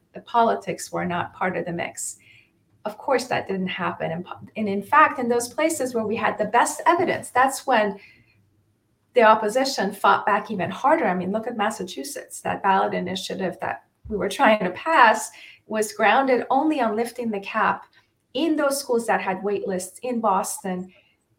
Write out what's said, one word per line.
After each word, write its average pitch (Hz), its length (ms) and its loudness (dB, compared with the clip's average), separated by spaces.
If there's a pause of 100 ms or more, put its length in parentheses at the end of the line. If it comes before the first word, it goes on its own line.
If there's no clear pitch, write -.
(120)
the 190 100 -16
politics 202 680 0
were 170 140 -4
not 175 260 -4
part 185 240 -4
of 170 80 -4
the 170 80 -6
mix. - 460 -8 (680)
Of - 140 -8
course, 254 280 0
that - 220 -4
didn't 185 180 -4
happen. 170 460 -6
And, 175 140 -8 (300)
and 220 120 -2
in 196 140 -2
fact, 294 360 4
in 240 100 -2
those 240 200 0
places 302 460 -2
where 220 120 -2
we 208 100 -2
had 208 220 -2
the 208 60 0
best 233 420 2
evidence, - 440 2
that's 262 360 2
when 214 320 2 (1160)
the 233 80 6
opposition 220 680 4
fought - 340 2
back 208 240 0
even 185 200 -4
harder. 277 360 2
I 185 80 0
mean, 185 180 -2
look 220 140 -4
at 233 100 -8
Massachusetts. - 840 -8
That 175 200 -4
ballot 196 320 2
initiative 185 640 -6
that - 240 -6 (240)
we 214 80 -4
were 185 120 -2
trying 220 320 4
to 180 100 -2
pass 247 600 4 (360)
was 214 260 -4
grounded 240 560 2
only 294 320 2
on 220 140 0
lifting 233 360 -4
the 202 100 -4
cap 190 460 -2 (480)
in 311 200 0
those 277 240 0
schools 233 280 -2
that 190 140 2
had 190 220 -4
wait 196 240 -2
lists 185 360 -6
in 240 180 -4
Boston, 190 720 -2 (460)